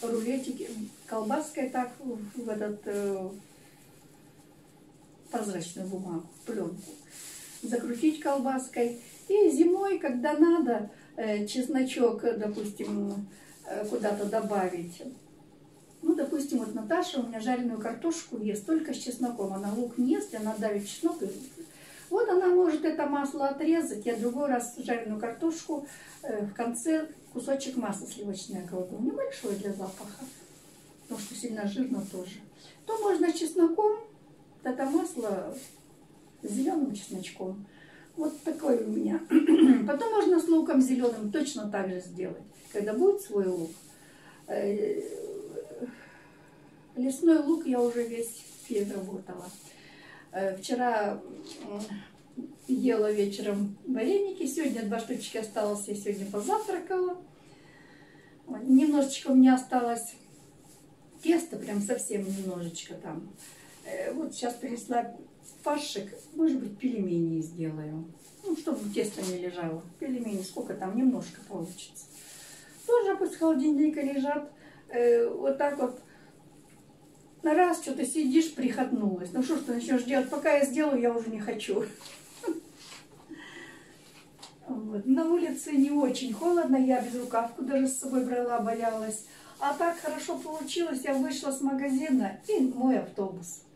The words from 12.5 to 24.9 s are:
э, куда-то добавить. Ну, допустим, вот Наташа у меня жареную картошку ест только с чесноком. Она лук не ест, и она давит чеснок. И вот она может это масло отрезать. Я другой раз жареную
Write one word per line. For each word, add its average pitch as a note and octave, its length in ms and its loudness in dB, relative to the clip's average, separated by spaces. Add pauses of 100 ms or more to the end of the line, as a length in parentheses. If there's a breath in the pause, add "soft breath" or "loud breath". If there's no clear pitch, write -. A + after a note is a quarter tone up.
э, G#3 200 -4
куда-то G#3 400 -2
добавить. F#3+ 760 -2 (1000)
Ну, D#4+ 140 4
допустим, C#4 440 0
вот G#3+ 140 -6
Наташа C#4+ 460 0
у A3+ 80 -2
меня A3+ 120 -8
жареную A#3+ 400 0
картошку A#3+ 580 -4
ест G#3 280 -2
только D#4 280 0
с A3 40 -6
чесноком. A3+ 560 -4
Она G3+ 200 -4
лук A#3+ 240 -4
не B3 160 4
ест, G#4 200 -2
и A3+ 40 -6
она G#3+ 200 -2
давит G3+ 300 0
чеснок. - 360 -2
И F#3+ 40 -4 (840 loud breath)
вот A4 180 2
она F#4 200 4
может F4+ 360 6
это D4+ 220 0
масло C#4 420 0
отрезать. D#4 580 0
Я A#3+ 120 0
другой A#3+ 320 0
раз A#3+ 280 0
жареную A3+ 420 -4